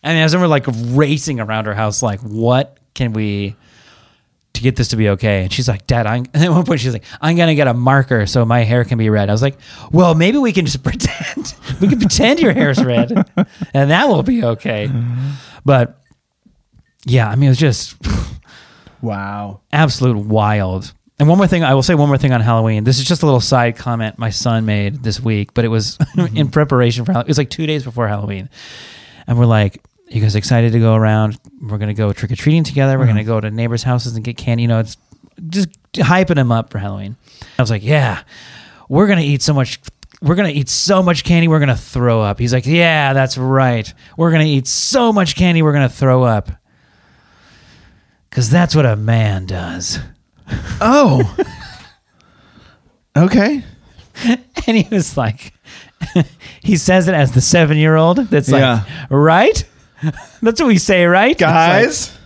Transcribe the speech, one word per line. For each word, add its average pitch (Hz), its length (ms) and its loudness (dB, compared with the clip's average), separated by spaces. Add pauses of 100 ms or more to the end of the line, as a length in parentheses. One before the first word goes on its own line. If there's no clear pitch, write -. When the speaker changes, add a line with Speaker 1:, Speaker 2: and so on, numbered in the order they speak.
Speaker 1:
I 151 120 -8
mean, 160 80 2
I - 20 2
remember, 175 240 0
like, 147 160 2 (320)
racing 147 420 0
around 110 280 -6
her 107 80 -6
house, 107 280 -2
like, 101 180 -4
what 117 580 -2 (160)
can 120 180 -4
we 104 440 -4 (1040)
get 127 140 0
this 120 120 -2
to 117 80 -4
be 107 140 2
okay. 98 320 0
And 92 100 -4
she's 127 160 -4
like, 101 180 -4
"Dad, 120 200 0
I'm," 120 220 -4
<laughs> - 60 -20
and 151 100 2
at 180 60 0
one 165 140 2
point 151 160 -2
she's 123 120 -4
like, 110 120 -10 (160)
"I'm 165 160 0
gonna 165 180 2
get 147 140 2
a 117 60 0
marker 123 520 2
so 120 180 0
my 117 200 2
hair 120 200 0
can 120 140 -4
be 110 120 2
red." 104 180 0
I 101 40 0
was 110 100 0
like, 139 160 -2 (320)
"Well, 170 240 4
maybe 190 240 2
we 247 140 0
can 175 140 0
just 131 160 -6
<laughs> - 60 -4
pretend. - 680 -6 (260)
We 190 80 2
can 247 120 2
pretend 233 400 2
your 240 120 4
hair's 143 300 0
red, 120 300 0 (600)
and 139 160 2
that 208 180 2
will 160 140 2
be 240 220 -2
okay." 113 460 -4 (760)
But, 131 360 0 (1040)
yeah, 120 240 2
I 104 80 -4
mean, 139 100 2
it 135 40 4
was 123 80 2
just 143 380 -2 (540)
<sighs> - 520 -20
Speaker 2:
Wow. 101 580 -8 (120)
Speaker 1:
absolute 131 440 0
wild. 104 760 -2 (260)
And 147 100 4
one 175 100 6
more 196 80 4
thing, 170 160 0
I 135 120 2
will 135 100 2
say 180 100 2
one 147 140 2
more 139 100 2
thing 131 140 0
on 120 80 0
Halloween. 113 440 0
This 127 140 2
is 135 60 -4
just 175 180 -2
a 160 40 0
little 131 140 4
side 120 360 0
comment 113 420 -6
my 113 120 -4
son 113 340 -2
made 104 400 -2
this 110 160 -4
week, 110 340 -4
but 117 100 0
it 117 40 -2
was 110 280 -4
<laughs> - 200 -4
Speaker 2:
Mm-hmm. 107 200 -2
Speaker 1:
in 143 120 0
preparation 123 560 0
for 185 80 -2
Hall-, 175 100 0
it - 60 -8
was, 147 100 0
like, 139 120 -2
two 160 160 -6
days 151 180 -4
before 117 240 -4
Halloween. 101 400 -6 (800)
And 117 100 0
we're 120 80 4
like, 107 340 2 (280)
"You 113 120 -4
guys 104 140 0
excited 117 380 2
to 117 80 2
go 113 160 4
around? 110 420 0 (220)
We're 107 180 -8
gonna 104 160 -4
go 104 180 -2
trick-or-treating 156 520 0
together. 135 340 0
We're 131 60 2
Speaker 2:
Uh-huh. 113 80 4
Speaker 1:
gonna 107 120 0
go 110 160 -2
to 107 120 -6
neighbors' 117 320 -4
houses 123 320 -2
and 110 80 -8
get 120 120 -8
candy." 120 260 -2
You 117 60 2
know, 113 120 2
it's 107 160 -6 (520)
just 180 200 -2 (260)
hyping 180 440 2
him 127 120 2
up 113 200 -2
for 107 80 -8
Halloween. 98 380 -10 (420)
I 131 40 2
was 113 80 0
like, 107 140 -4
"Yeah, 127 360 0 (680)
we're 165 180 4
gonna 196 140 2
eat 143 220 0
so 151 120 0
much, 131 240 -2 (440)
we're 160 120 2
gonna 190 140 0
eat 143 200 -4
so 190 360 0
much 175 180 0
candy, 170 240 2
we're 156 140 2
gonna 139 160 2
throw 120 440 -2
up." 101 200 -2
He's 120 120 -2
like, 123 140 -2
"Yeah, 156 460 2
that's 131 260 0
right. 127 540 0 (240)
We're 165 160 2
gonna 156 120 4
eat 139 220 0
so 240 460 0
much 190 240 0
candy, 170 260 2
we're 151 100 2
gonna 139 160 2
throw 127 360 2
up. 110 260 -2 (1800)
'Cause 120 200 -2
that's 170 240 2
what 151 120 2
a 107 100 2
man 104 500 0
does." 90 540 -8 (800)
Speaker 2:
Oh. 202 580 2
Speaker 1:
<laughs> 381 80 -2 (1700)
Speaker 2:
Okay. 202 460 2 (520)
Speaker 1:
<laughs> 247 240 -2 (260)
And 226 120 0
he 208 180 2
was 185 220 -2
like, 110 360 -6 (640)
<laughs> - 480 -4
he 208 140 0
says 185 320 2
it 190 60 0
as 139 180 2
the 127 80 4
seven-year-old 160 800 4 (100)
that's 147 200 0
like, 135 120 4
Speaker 2:
Yeah. 117 240 2 (260)
Speaker 1:
"Right? 165 540 4 (380)
<laughs> - 400 -8
That's 226 180 0
what 294 80 2
we 202 100 4
say, 180 260 2
right?" 190 280 4
It's - 80 -2
like, 160 100 4
Speaker 2:
Guys? 180 760 2